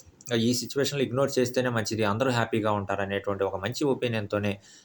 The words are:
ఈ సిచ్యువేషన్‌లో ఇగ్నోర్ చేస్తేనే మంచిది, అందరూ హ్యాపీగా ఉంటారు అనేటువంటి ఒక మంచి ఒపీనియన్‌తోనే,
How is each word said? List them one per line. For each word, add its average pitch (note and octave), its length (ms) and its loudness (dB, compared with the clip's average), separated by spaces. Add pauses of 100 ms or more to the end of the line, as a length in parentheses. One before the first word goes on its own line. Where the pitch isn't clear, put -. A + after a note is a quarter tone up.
(380)
ఈ A#2 160 4
సిచ్యువేషన్‌లో C#3 480 -2
ఇగ్నోర్ B2+ 300 0
చేస్తేనే B2+ 380 2
మంచిది, A2 340 0
అందరూ A2+ 260 2
హ్యాపీగా A2+ 420 2
ఉంటారు G2 300 -2
అనేటువంటి G2 420 -2
ఒక F#2+ 140 -2
మంచి G#2+ 280 -4
ఒపీనియన్‌తోనే, A2 640 0 (320)